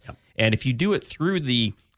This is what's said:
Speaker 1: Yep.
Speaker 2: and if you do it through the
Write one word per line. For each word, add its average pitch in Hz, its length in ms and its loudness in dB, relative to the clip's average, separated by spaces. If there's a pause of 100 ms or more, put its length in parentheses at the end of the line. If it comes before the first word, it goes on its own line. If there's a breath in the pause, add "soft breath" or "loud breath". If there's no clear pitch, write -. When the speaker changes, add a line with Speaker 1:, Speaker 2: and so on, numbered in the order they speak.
Speaker 1:
Yep. - 100 -16 (200 loud breath)
Speaker 2:
and 110 180 4
if - 100 -6
you 127 80 0
do 180 200 0
it 156 120 -2
through 175 360 -2
the 123 240 2 (320)